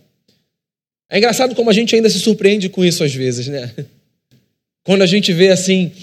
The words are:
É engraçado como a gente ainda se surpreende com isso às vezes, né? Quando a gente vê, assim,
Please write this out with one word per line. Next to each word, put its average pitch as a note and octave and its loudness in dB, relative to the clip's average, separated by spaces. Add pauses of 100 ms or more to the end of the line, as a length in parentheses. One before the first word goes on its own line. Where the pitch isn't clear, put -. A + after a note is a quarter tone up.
(1080)
É F#3 -2
engraçado A#3+ 0
como A#3 0
a - 4
gente A3+ 0
ainda A3+ 4
se F3+ -2
surpreende G3 0
com F#3 -2
isso E3+ 0
às C3+ -2
vezes, B2+ -6
né? C3 -10 (1080)
Quando G3 2
a F#3 4
gente G3 0
vê, F#3 4
assim, F#3 0 (100)